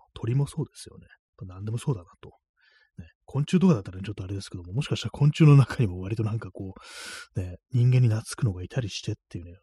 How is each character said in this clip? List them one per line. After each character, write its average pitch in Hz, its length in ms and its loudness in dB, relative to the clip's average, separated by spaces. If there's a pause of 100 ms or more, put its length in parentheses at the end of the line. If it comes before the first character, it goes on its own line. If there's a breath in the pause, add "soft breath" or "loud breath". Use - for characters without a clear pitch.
(140)
鳥 117 220 -4
も 139 120 2
そ - 160 -6
う - 20 -2
で - 100 -20
す - 140 -18
よ - 80 -20
ね。 - 60 -20
や - 40 -20 (380)
っ - 20 -14
ぱ 90 60 -14
何 95 120 -12
で 110 60 -6
も 117 60 -4
そ 147 140 -4
う 123 40 0
だ 87 80 -14
な - 60 -20 (120)
と。 - 100 -20 (680 soft breath)
ね、 - 80 -18 (200)
昆 139 180 -4
虫 180 160 2
と 190 80 6
か 175 60 8
だ 107 80 2
っ - 20 -14
た - 80 -12
ら 90 60 -12
ね、 95 60 -10
ち 98 60 -8
ょ - 20 -8
っ 101 40 -10
と 101 80 -8
あ 92 40 -8
れ 98 60 -6
で 95 80 -6
す - 80 -14
け - 80 -12
ど 90 60 -12
も、 87 100 -12
も 107 80 -2
し - 60 -8
か - 80 -2
し - 60 -8
た - 60 -8
ら - 40 -6
昆 143 160 2
虫 151 160 4
の 147 120 10
中 139 280 6
に 107 40 2
も 90 120 -6
割 95 160 -6
と 110 80 -2
な 107 80 -4
ん 113 80 -4
か 101 120 -10
こ 95 220 -12 (640 loud breath)
う、 - 40 -2
ね、 90 180 -8 (140)
人 123 200 4
間 127 100 6
に 123 60 6
懐 110 160 2 (120)
く - 100 -2
の 101 80 0
が 92 100 -10
い 90 40 -10
た - 140 -4
り 107 80 -6
し - 120 -10
て - 100 -6
っ 104 40 -4 (140)
て - 80 -12
い 90 40 -10
う 85 40 -16
ね、 85 180 -18